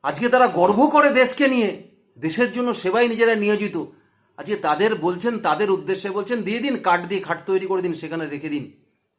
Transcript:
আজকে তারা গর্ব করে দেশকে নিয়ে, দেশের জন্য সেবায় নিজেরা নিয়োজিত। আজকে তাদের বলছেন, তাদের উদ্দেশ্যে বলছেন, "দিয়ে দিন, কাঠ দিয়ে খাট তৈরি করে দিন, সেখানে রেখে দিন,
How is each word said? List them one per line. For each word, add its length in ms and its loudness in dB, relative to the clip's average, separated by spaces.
আজকে 260 -2
তারা 180 6
গর্ব 400 4
করে 240 4
দেশকে 380 2
নিয়ে, 420 -2
দেশের 340 0
জন্য 220 -2
সেবায় 340 2
নিজেরা 260 2
নিয়োজিত। 500 0
আজকে 200 -6
তাদের 380 2
বলছেন, 440 -2
তাদের 320 0
উদ্দেশ্যে 400 -2
বলছেন, 320 -4
"দিয়ে 180 -4
দিন, 220 -4
কাঠ 240 0
দিয়ে 140 -4
খাট 260 -8
তৈরি 200 0
করে 160 -2
দিন, 120 -4
সেখানে 320 -8
রেখে 220 -10
দিন, 240 -8